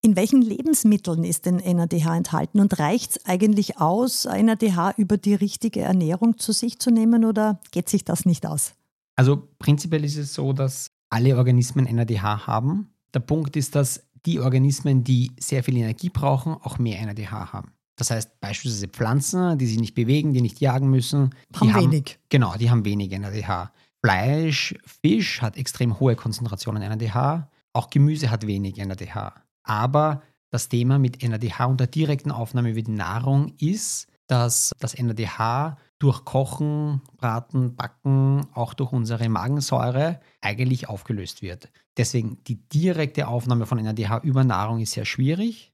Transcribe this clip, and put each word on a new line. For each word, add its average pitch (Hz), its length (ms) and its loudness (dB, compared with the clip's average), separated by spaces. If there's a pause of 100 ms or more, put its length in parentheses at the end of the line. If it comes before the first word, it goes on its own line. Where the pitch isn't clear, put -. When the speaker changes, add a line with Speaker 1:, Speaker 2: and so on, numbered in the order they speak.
Speaker 1:
In 214 160 6
welchen 226 260 4
Lebensmitteln 208 800 2
ist 170 240 -4
denn 180 140 2
N 180 180 0
A 170 80 2
D 165 160 0
H 165 140 2
enthalten 165 420 0
und 196 220 4
reicht's 160 460 -2
eigentlich 202 520 2
aus, 196 460 0
N 208 260 2
A 220 60 2
D 214 160 2
H 175 240 0
über 208 220 2
die 208 160 2
richtige 202 480 -2
Ernährung 185 560 2
zu - 120 -6
sich 233 300 -2
zu 254 100 0
nehmen 226 340 6
oder 214 360 0 (100)
geht - 180 -4
sich - 160 0
das - 200 -4
nicht 175 200 2
aus? 151 300 -4 (400)
Speaker 2:
Also 135 340 2 (120)
prinzipiell 147 440 0
ist 147 120 -4
es 143 180 -8
so, 135 180 -2
dass 135 360 -4 (220)
alle 123 260 4
Organismen 123 480 4
N 117 140 -2
A 117 80 2
D 113 120 -2
H 104 280 -2
haben. 139 420 -2 (240)
Der 127 80 0
Punkt 151 360 -2
ist, 139 180 -4
dass 139 280 0 (220)
die 165 160 0
Organismen, 131 640 2
die 127 340 2
sehr 131 240 -4
viel 127 140 0
Energie 113 320 -2
brauchen, 143 460 0
auch - 240 -10
mehr 110 220 -2
N 107 100 -6
A - 20 -8
D 104 160 -10
H 101 240 -10
haben. 95 200 -12 (240)
Das - 140 -4
heißt 113 300 -6
beispielsweise 101 480 -6
Pflanzen, 143 680 0
die 131 80 0
sich 113 120 0
nicht 113 160 -4
bewegen, 139 380 2
die 127 80 2
nicht 117 200 -2
jagen 135 280 2
müssen, 131 460 2 (200)
die - 60 -2
Speaker 1:
Haben 214 140 6
Speaker 2:
haben 190 180 6
Speaker 1:
wenig. 147 260 -2 (120)
Speaker 2:
Genau, 113 240 4
die 117 160 2
haben 113 160 4
wenig 101 260 -2
N 101 140 -6
A 98 40 -8
D 104 140 -8
H. 95 260 -4 (320)
Fleisch, 135 720 2 (100)
Fisch - 580 0
hat 107 160 -4
extrem 120 420 -2
hohe 127 160 4
Konzentrationen 107 680 -6
N 98 100 -6
A 110 40 -6
D 110 140 -4
H. 143 400 -2 (240)
Auch 120 160 -4
Gemüse 147 400 4
hat 110 160 -4
wenig 98 320 -4
N 98 120 -8
A 95 40 -6
D - 160 -14
H. 101 240 -10 (300)
Aber 139 580 2 (280)
das - 200 -4
Thema 127 280 2
mit 127 240 0
N 113 120 -2
A 110 40 -4
D 113 140 -4
H 123 140 -2
und 131 120 0
der 123 100 0
direkten 147 420 -2
Aufnahme 120 400 -4
über 113 100 -4
die 113 100 -6
Nahrung 117 680 0
ist, - 480 -4 (200)
dass 120 520 0
das - 160 -8
N 120 160 -2
A - 20 -4
D 107 160 -4
H 131 480 -2 (240)
durch 135 240 2
Kochen, 147 760 -2 (160)
Braten, 123 600 -2
Backen, 135 680 0 (100)
auch 117 200 -6
durch 131 160 -4
unsere 117 380 -2
Magensäure 127 880 -2 (220)
eigentlich 123 480 -2
aufgelöst 98 540 -8
wird. 90 280 -14 (260)
Deswegen 113 420 -2 (100)
die 120 80 -4
direkte 151 720 -2
Aufnahme 120 380 -2
von 120 120 -2
N 110 80 -4
A 110 60 -2
D 107 160 -4
H 113 160 -2
über 135 180 2
Nahrung 113 380 0
ist 107 120 -4
sehr - 120 -6
schwierig. 180 680 -2